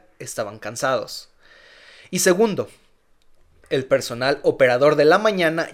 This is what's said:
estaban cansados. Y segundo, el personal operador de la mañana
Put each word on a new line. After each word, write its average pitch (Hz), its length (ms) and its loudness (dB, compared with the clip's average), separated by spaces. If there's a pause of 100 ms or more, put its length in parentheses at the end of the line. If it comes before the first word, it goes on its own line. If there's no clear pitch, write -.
(180)
estaban 110 400 -12
cansados. 117 720 -6 (800)
Y 185 100 -6
segundo, 180 480 0 (1000)
el 135 160 -4
personal 127 560 -2
operador 139 540 4
de 147 100 4
la 175 140 6
mañana 170 540 -2